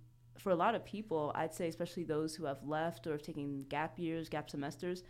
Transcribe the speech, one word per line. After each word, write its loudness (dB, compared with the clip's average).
for 0
a 10
lot 6
of 0
people, 0
I'd 0
say 0
especially -2
those 2
who -4
have -2
left 0
or 0
have 0
taken -2
gap -2
years, 0
gap -2
semesters, -2